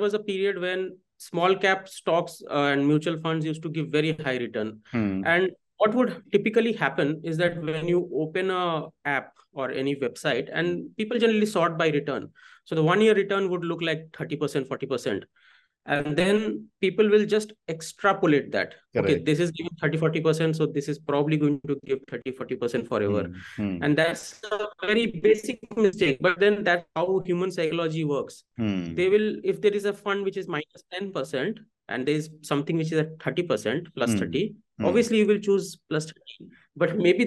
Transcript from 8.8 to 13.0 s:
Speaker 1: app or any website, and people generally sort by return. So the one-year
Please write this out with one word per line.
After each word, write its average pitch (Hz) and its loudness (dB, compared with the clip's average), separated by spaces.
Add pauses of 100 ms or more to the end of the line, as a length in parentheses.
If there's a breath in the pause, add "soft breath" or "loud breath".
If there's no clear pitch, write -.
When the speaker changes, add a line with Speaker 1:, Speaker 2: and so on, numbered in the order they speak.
Speaker 1:
app 143 -2 (220)
or 131 -4 (140)
any 139 0 (120)
website, 135 -2 (100)
and 175 -4
people 220 -2
generally 214 4
sort 165 2
by 160 4 (120)
return. 143 -6 (360 loud breath)
So - -8
the 160 4
one-year 214 6